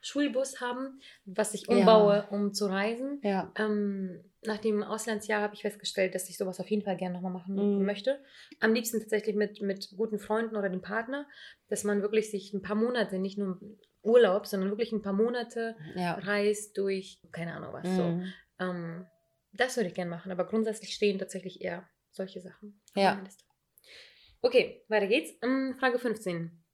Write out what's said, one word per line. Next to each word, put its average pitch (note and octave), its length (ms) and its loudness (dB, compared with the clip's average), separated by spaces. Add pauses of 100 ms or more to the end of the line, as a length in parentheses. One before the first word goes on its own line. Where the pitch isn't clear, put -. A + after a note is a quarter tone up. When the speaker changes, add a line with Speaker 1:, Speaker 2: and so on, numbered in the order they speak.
Speaker 1:
Schulbus C4+ 600 -2
haben, B3+ 400 -6 (240)
was G#3 300 -2
ich - 120 -8
Speaker 2:
Ja. A#3 100 6
Speaker 1:
umbaue, G3+ 540 10
um G3+ 240 0
zu G#3 120 0
reisen. A#3 560 -2
Speaker 2:
Ja. F#3+ 360 0
Speaker 1:
Ähm, G3 640 -2 (220)
nach G#3+ 140 -4
dem G#3+ 260 0
Auslandsjahr G#3+ 580 -2
habe G#3 120 -2
ich - 80 -20
festgestellt, G3 520 -2
dass - 140 -6
ich - 100 -14
sowas F#3 220 -4
auf F3+ 100 -4
jeden G#3 140 0
Fall G3 120 -2
gerne F3+ 180 -4
nochmal F#3 180 -6
machen F#3 240 -6
Speaker 2:
Mhm. G3+ 280 4
Speaker 1:
möchte. G3+ 360 0 (400)
Am A3 140 4
liebsten A3+ 260 -2
tatsächlich G#3+ 340 -2
mit, G#3 260 -2
mit G3 360 -4
guten G#3+ 240 -2
Freunden A3 360 -2
oder G3+ 140 0
dem F#3 120 -4
Partner, A#3 440 -6 (420)
dass G3+ 160 -4
man G3+ 160 2
wirklich G#3 300 0
sich G3 240 -8
ein F#3+ 80 -2
paar G3+ 140 -2
Monate, A3 420 0
nicht F#3+ 180 -4
nur F#3+ 240 -4 (440)
Urlaub, G#3+ 420 6
sondern G3 240 -2
wirklich A3 220 -4
ein G#3+ 100 -2
paar G3+ 120 -2
Monate A#3 600 -2 (220)
Speaker 2:
Ja. F3 180 -2
Speaker 1:
reist G#3 640 -2
durch, G3 400 -4 (140)
keine E3 220 -8
Ahnung - 180 -10
was, F3+ 240 -2
so. F3+ 80 2
Speaker 2:
Mhm. F3+ 280 -2 (280)
Speaker 1:
Ähm, F3 460 -6 (460)
das B3 240 -2
würde G#3 120 0
ich E3+ 60 -10
gerne F3 180 -4
machen, E3+ 180 -10
aber F3+ 160 -2
grundsätzlich G#3+ 480 -2
stehen G3+ 240 0
tatsächlich F#3+ 420 -10
eher F3+ 280 -8 (240)
solche F#3+ 280 -8
Sachen F#3 400 -20 (140)
auf G3 80 4
Speaker 2:
Ja. F#3+ 120 6
Speaker 1:
meiner G3 100 -10
Liste. - 180 -20 (1000)
Okay, - 460 4
weiter G#3 180 2
geht's. C4 260 2 (100)
Ähm, C4 360 0
Frage B3 200 2
fünfzehn. F3+ 640 -4 (120)